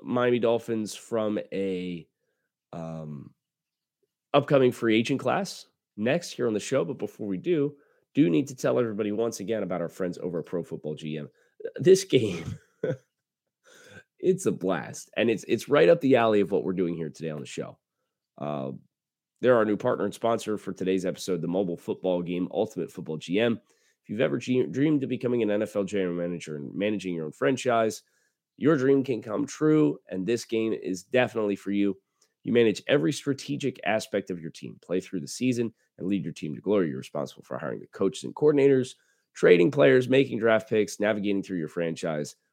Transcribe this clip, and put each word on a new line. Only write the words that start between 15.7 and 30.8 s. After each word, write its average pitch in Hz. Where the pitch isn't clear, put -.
up 165
the 131
alley 110
of 95
what -
we're 92
doing 87
here 80
today 80
on 76
the 65
show. -
Uh, 71
they're 123
our 110
new 104
partner 123
and 101
sponsor 113
for 98
today's 92
episode, 90
the 87
mobile 87
football 92
game, 87
Ultimate 101
Football 78
G 87
M. 117
If -
you've 104
ever 143
ge-, 127
dreamed 143
of 123
becoming 120
an 104
N 104
F 107
L 101
general 92
manager 87
and 69
managing 95
your 80
own 76
franchise, 120
your 147
dream 135
can 117
come 107
true, 151
and 92
this 113
game 110
is 90